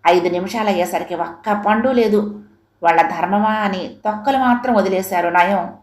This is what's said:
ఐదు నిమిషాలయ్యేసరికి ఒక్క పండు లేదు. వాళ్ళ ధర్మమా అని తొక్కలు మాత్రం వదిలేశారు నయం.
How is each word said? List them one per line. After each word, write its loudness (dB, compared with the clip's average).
ఐదు 4
నిమిషాలయ్యేసరికి -2
ఒక్క -4
పండు 2
లేదు. 0
వాళ్ళ 4
ధర్మమా 0
అని -4
తొక్కలు -2
మాత్రం 0
వదిలేశారు 0
నయం. 0